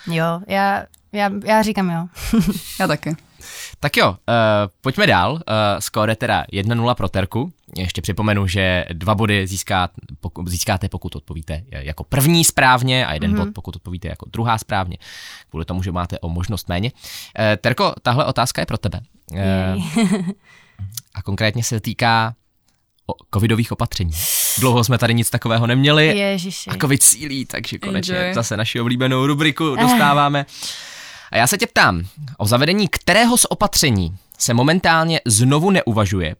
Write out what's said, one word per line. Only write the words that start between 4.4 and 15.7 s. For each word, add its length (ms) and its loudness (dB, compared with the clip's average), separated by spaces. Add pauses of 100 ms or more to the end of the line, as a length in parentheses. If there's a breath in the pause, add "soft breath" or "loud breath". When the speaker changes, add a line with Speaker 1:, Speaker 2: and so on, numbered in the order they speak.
Speaker 3:
pojďme 260 0
dál. 400 2
Eh, 340 0
skóre 340 0
teda 360 0
jedna 240 -2
nula 200 0
pro 140 -2
Terku. 440 -4 (240)
Ještě 240 -4
připomenu, 460 0
že 460 0
dva 220 -2
body 320 0
získá-, 420 -2 (320)
poku-, 280 -8
získáte, 400 -2
pokud 260 -10
odpovíte, 380 -10 (180)
eh, 120 -12
jako 200 -10
první 420 4
správně 600 4
a 80 -4
jeden 180 -2
Speaker 1:
Mhm. 80 2
Speaker 3:
bod, 140 -2
pokud 220 -12
odpovíte 320 -10
jako 220 -10
druhá 280 0
správně, 400 -4 (520 loud breath)
kvůli 160 -8
tomu, 180 -4